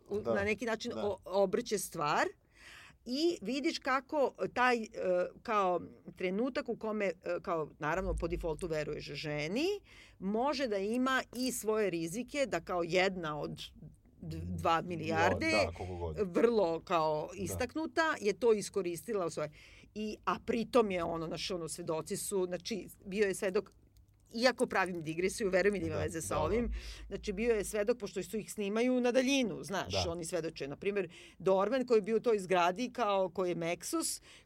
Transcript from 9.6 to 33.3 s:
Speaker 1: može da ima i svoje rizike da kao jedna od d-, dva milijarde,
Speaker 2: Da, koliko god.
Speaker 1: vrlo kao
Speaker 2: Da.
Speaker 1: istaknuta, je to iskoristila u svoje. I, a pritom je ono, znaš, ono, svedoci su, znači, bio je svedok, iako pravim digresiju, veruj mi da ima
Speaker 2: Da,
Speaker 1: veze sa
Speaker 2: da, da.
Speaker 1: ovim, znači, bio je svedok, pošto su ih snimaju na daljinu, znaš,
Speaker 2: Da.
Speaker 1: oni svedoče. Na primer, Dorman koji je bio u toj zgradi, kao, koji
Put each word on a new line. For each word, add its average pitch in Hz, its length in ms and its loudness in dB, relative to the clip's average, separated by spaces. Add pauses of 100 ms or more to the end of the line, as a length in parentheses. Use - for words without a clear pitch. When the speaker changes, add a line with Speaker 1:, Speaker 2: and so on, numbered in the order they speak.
Speaker 1:
može 247 480 0
da 208 100 0
ima 247 440 0 (140)
i 254 160 -2
svoje 214 380 0
rizike 196 560 -2
da 180 140 -2
kao 175 240 -2
jedna 175 560 0
od 160 220 -6 (640)
d-, 165 180 -6
dva 165 380 2
milijarde, 170 680 2
Speaker 2:
Da, 320 220 2
koliko 185 240 -8
god. 165 200 -4 (100)
Speaker 1:
vrlo 175 520 4
kao 160 500 0
Speaker 2:
Da. 185 80 -14
Speaker 1:
istaknuta, 302 840 -2
je 202 120 2
to 226 200 4
iskoristila 190 720 -2
u 165 40 0
svoje. 151 200 -4 (460)
I, 214 300 -6
a - 100 0 (100)
pritom 226 460 4
je 175 120 0
ono, 165 240 -2
znaš, 165 240 -6
ono, 170 180 -4
svedoci 165 480 -4
su, 185 280 -2
znači, 180 420 -6 (180)
bio 202 220 2
je 185 80 0
svedok, 196 360 0 (640)
iako 247 340 4
pravim 185 340 0
digresiju, 180 480 -2
veruj 185 220 6
mi 196 80 0
da 165 60 -2
ima 156 100 -2
Speaker 2:
Da, 156 60 0
Speaker 1:
veze 160 200 -4
sa - 60 -8
Speaker 2:
da, 151 120 0
da. 151 60 2
Speaker 1:
ovim, 220 260 0 (360)
znači, 190 260 -6
bio 226 200 2
je 208 120 0
svedok, 214 340 0
pošto 190 240 -6
su 180 140 -6
ih - 140 -6
snimaju 226 500 2
na 247 100 4
daljinu, 247 520 4
znaš, 147 300 -4
Speaker 2:
Da. 95 180 0
Speaker 1:
oni 170 140 -6
svedoče. 160 420 -4
Na 139 80 -8
primer, 190 340 -2 (300)
Dorman 202 460 4
koji 247 120 6
je 214 40 4
bio 220 160 2
u - 20 0
toj 220 200 4
zgradi, 180 520 2
kao, 202 380 2
koji 185 200 0